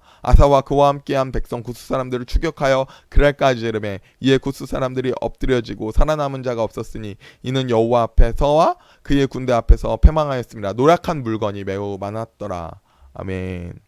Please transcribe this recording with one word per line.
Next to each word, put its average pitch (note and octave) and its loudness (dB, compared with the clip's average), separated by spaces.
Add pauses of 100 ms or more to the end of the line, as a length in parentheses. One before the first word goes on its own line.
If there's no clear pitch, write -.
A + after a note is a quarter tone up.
(220)
아사와 C3+ 6
그와 C#3+ 2
함께한 C#3 -4
백성 A#2+ -6
구스 A#2+ -14
사람들을 B2+ -4
추격하여 C3+ 0 (220)
그랄까지 C#3 2
이르매 G#2 -4 (220)
이에 C3 4
구스 C3+ -6
사람들이 B2+ -4
엎드려지고 A2+ -4
살아남은 C#3+ 0
자가 A#2+ -4
없었으니 A2 -10 (260)
이는 C3 -2
여호와 A#2 4
앞에서와 D3 4 (260)
그의 C#3 0
군대 B2+ -4
앞에서 A2+ 4
패망하였습니다. B2+ 0
노력한 D3+ 2
물건이 G#2 -6
매우 G2 -8
많았더라." G2+ -10 (340)
아멘. F#2 -10 (140)